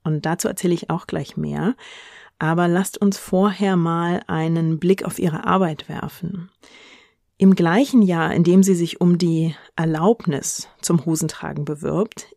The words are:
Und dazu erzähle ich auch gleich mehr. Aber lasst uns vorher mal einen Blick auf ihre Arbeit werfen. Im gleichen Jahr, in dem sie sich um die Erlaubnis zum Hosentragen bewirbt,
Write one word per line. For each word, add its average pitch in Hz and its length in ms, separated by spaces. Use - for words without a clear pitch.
Und 156 200
dazu 160 220
erzähle 175 260
ich - 160
auch 160 180
gleich 151 280
mehr. 151 400
Aber 165 300
lasst 180 280
uns 202 200
vorher 190 580
mal 170 520
einen 160 520
Blick 185 240
auf - 160
ihre 165 260
Arbeit 175 440
werfen. 170 600
Im 190 180
gleichen 214 460
Jahr, 170 320
in 170 120
dem 185 180
sie 190 120
sich 170 260
um 175 160
die 165 360
Erlaubnis 160 920
zum 170 240
Hosentragen 156 600
bewirbt, 151 720